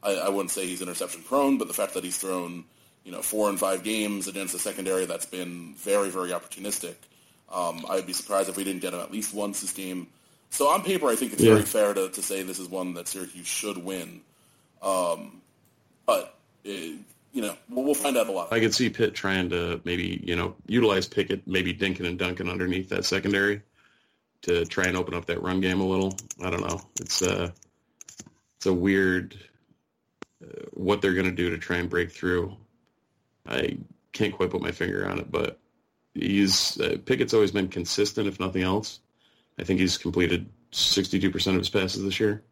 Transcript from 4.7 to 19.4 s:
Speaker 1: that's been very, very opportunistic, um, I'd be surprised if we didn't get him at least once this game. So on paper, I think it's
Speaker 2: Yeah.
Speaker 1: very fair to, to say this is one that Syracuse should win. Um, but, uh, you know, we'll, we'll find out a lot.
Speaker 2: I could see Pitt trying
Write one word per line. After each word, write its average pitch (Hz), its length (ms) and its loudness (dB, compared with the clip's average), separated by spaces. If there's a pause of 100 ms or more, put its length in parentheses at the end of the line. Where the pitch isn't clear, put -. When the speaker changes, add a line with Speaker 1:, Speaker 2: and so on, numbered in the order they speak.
Speaker 1:
that's 85 180 -6
been 87 540 -10
very, 101 320 2
very 90 200 -4
opportunistic, 90 640 -6 (560)
um, 85 360 -4
I'd 92 200 0
be - 40 -6
surprised 98 360 0
if 92 80 -6
we 98 80 -2
didn't 92 180 -2
get 92 100 -4
him 87 60 -6
at - 140 -8
least 104 200 -4
once 101 280 -4
this 98 120 -6
game. 92 360 -8 (420)
So - 160 2
on 180 160 4
paper, 175 240 0
I 117 80 4
think 131 180 -2
it's - 100 2
Speaker 2:
Yeah. 110 100 12
Speaker 1:
very 107 120 8
fair 104 300 2
to, 95 140 0
to - 140 -8
say 95 200 -4
this 92 160 -8
is 92 100 -10
one 90 260 -4
that 87 120 -10
Syracuse 90 400 -10
should 101 320 -4
win. 87 440 -10 (600)
Um, 90 600 -2 (640)
but, - 300 2 (300)
uh, 104 40 -10 (640)
you 127 100 -4
know, 104 120 -4 (140)
we'll, 123 160 -2
we'll 147 100 4
find 139 220 0
out 113 100 4
a 101 60 -4
lot. 90 200 -2
Speaker 2:
I 117 60 4
could 113 160 4
see 120 160 2
Pitt - 240 2
trying 95 360 0